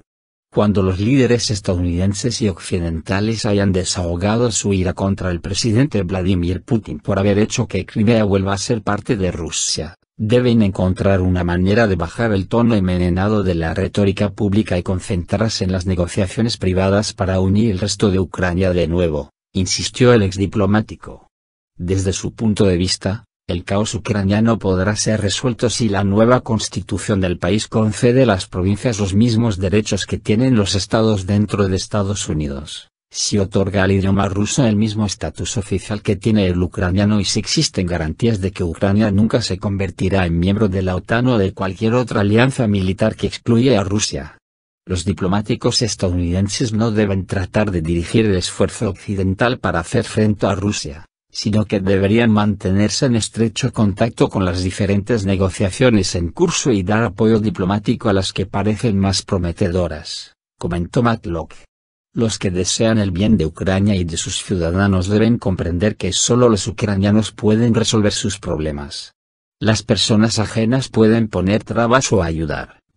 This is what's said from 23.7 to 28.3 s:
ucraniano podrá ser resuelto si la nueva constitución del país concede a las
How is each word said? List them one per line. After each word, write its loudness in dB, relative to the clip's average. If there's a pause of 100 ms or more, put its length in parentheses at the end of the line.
ucraniano 0
podrá 0
ser -2
resuelto -2
si 0
la 0
nueva 4
constitución -4
del 0
país 0
concede 2
a 4
las 2